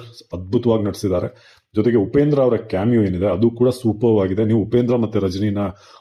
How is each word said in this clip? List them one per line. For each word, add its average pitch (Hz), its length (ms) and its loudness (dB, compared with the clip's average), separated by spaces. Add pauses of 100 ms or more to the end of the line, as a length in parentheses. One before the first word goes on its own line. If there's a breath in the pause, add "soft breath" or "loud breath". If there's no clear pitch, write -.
(320)
ಅದ್ಭುತವಾಗಿ 110 500 0
ನಟಿಸಿದ್ದಾರೆ. - 760 -6 (200)
ಜೊತೆಗೆ 117 200 2
ಉಪೇಂದ್ರ 143 440 2
ಅವರ 120 160 4
ಕ್ಯಾಮಿಯೋ 107 460 0
ಏನಿದೆ 92 240 0
ಅದು 104 240 2
ಕೂಡ 120 180 0
ಸೂಪರ್ 110 540 0
ಆಗಿದೆ. 95 220 -2
ನೀವು 110 180 0
ಉಪೇಂದ್ರ 120 340 0
ಮತ್ತೆ 110 220 -2
ರಜನಿನ 98 400 -2 (420 soft breath)